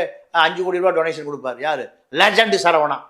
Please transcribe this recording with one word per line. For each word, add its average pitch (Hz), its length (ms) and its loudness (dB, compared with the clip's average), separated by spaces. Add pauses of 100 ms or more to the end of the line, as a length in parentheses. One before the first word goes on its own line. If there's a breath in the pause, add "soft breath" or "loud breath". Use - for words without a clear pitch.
அஹ், - 240 -20
அஞ்சு 170 340 2
கோடி 180 140 -2
ரூபாய் 175 180 2
டொனேஷன் 160 280 -2
கொடுப்பார். 127 360 -10
யாரு? 139 320 -6 (180)
லெஜண்ட் 196 520 2
சரவணா. 151 480 2